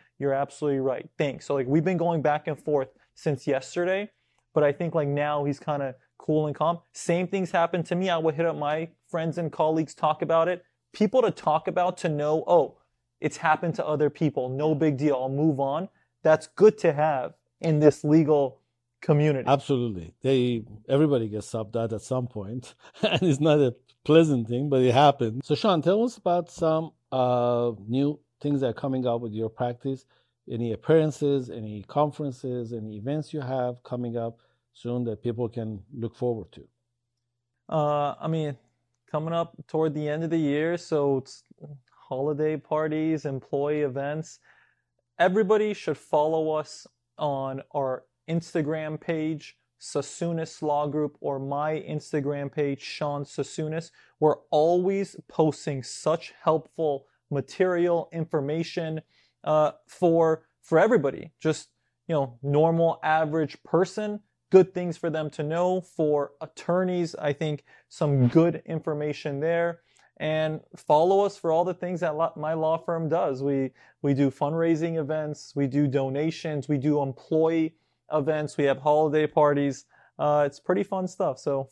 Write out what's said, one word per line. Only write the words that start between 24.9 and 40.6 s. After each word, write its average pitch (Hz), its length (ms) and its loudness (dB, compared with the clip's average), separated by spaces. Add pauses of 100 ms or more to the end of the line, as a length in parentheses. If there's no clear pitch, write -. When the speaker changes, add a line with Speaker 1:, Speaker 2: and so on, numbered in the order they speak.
Speaker 2:
happens. 127 540 4
So, 151 80 0
Sean, 180 260 2
tell 196 240 2
us 247 140 -4
about 175 320 -2
some, 160 400 -2 (200)
uh, 123 600 0 (140)
new 143 340 0 (200)
things 143 200 -2
that 135 60 0
are 113 180 -4
coming 131 220 -2
up 120 160 0
with 113 100 -8
your 110 160 -4
practice. 123 560 -6 (460)
Any 117 220 -4
appearances, 147 760 2
any 107 360 -12
conferences, 131 880 -4
any 107 240 -10
events 143 360 -6
you 151 80 -6
have 123 420 -4
coming 120 340 -6
up 117 240 -6 (380)
soon 123 260 -4
that 110 180 -6
people 117 260 -4
can 110 320 -8 (120)
look 113 220 -8
forward 117 380 -4
to? - 120 -20 (1040)
Speaker 1:
Uh, 147 520 -2
I 156 80 -6
mean, 156 280 -4 (540)
coming 160 240 -4
up 170 220 -4 (100)
toward 160 280 0
the 151 140 -4
end 156 160 -4
of 156 60 -4
the 165 80 2
year, 156 380 0